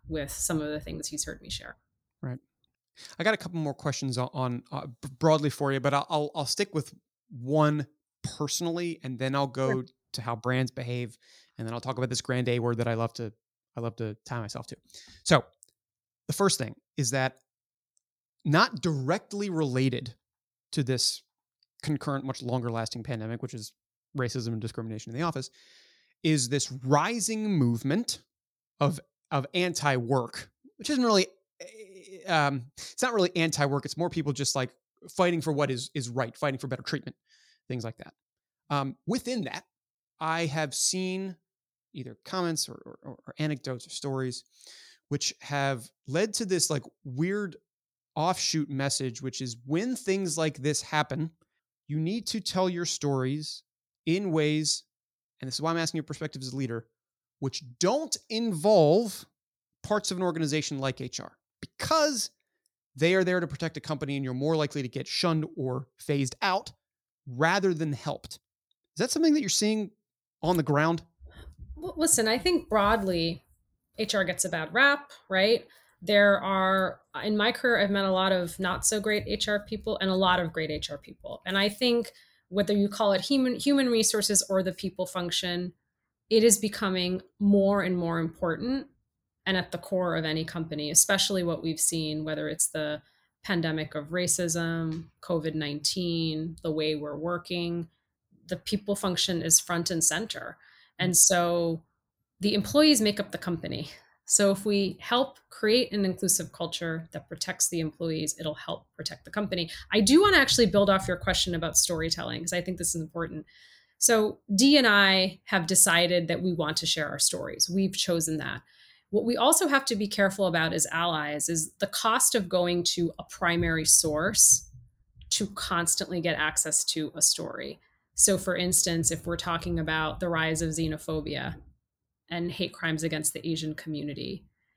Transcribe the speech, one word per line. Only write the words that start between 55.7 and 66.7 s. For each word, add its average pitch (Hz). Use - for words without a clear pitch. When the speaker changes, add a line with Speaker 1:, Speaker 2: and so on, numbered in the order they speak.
Speaker 2:
I'm 165
asking 165
your 147
perspective 147
as 127
a 127
leader, 117
which -
don't 262
involve 202
parts 208
of 185
an 180
organization 156
like 135
H 127
R, -
because 302
they 160
are 190
there 180
to 170
protect 156
a 147
company 143
and 139
you're 127
more 147
likely 147
to 127
get 135
shunned 160
or 131
phased 139
out 196